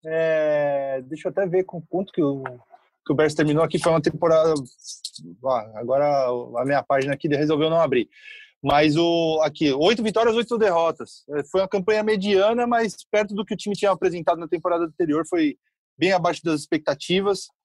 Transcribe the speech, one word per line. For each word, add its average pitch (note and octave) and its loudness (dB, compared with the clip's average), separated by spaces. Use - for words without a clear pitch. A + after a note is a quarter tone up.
É, D3+ 0
deixa D3+ -8
eu E3 -2
até F#3+ 0
ver F#3 2
com F3+ -10
quanto F#3 -6
que - -2
o, C#3 0
que - -10
o - 4
Bears D3+ 2
terminou D3+ 2
aqui. D#3+ -2
Foi E3 2
uma E3 2
temporada, D#3+ 2
ah, A2+ -2
agora C3+ 0
a B2+ -2
minha C#3 0
página C#3 0
aqui D3 -6
resolveu D3+ 0
não E3 2
abrir. B2+ 0
Mas D3 2
o, E3 2
aqui, D3+ 0
oito F3+ 2
vitórias, A3 0
oito A#3 -2
derrotas. E3 -2
É, D3 -4
foi F#3+ -2
uma F#3+ -4
campanha G#3+ 0
mediana, G#3 2
mas A#3 0
perto G#3+ 0
do G#3 -4
que - -6
o F#3 -6
time G3+ -6
tinha G3 2
apresentado E3+ 0
na E3 -10
temporada E3+ -2
anterior, D#3+ -2
foi D#3 0
bem F3 0
abaixo F3 0
das D#3 -2
expectativas. F3 -2